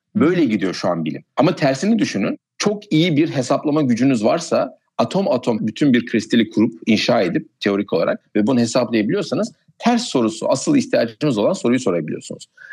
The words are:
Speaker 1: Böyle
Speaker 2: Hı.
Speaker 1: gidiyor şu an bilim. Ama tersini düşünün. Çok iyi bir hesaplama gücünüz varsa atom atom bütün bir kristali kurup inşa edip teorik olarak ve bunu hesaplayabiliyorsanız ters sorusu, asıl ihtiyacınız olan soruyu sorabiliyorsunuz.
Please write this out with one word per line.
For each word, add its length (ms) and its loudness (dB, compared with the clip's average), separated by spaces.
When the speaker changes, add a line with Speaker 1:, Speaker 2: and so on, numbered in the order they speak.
Speaker 1:
Böyle 260 2
Speaker 2:
Hı. 40 4
Speaker 1:
gidiyor 280 -2
şu 140 -6
an 180 -2
bilim. 180 -8
Ama 180 2
tersini 440 0
düşünün. 380 -2
Çok 360 -2
iyi 240 2
bir 120 2
hesaplama 520 0
gücünüz 420 2
varsa 540 -2
atom 340 0
atom 360 -2
bütün 260 2
bir 120 2
kristali 440 0
kurup 240 0
inşa 360 2
edip 260 -2
teorik 340 -2
olarak 420 -2
ve 120 2
bunu 120 2
hesaplayabiliyorsanız 960 0
ters 240 0
sorusu, 460 -2
asıl 260 0
ihtiyacınız 640 0
olan 160 2
soruyu 260 0
sorabiliyorsunuz. 680 -6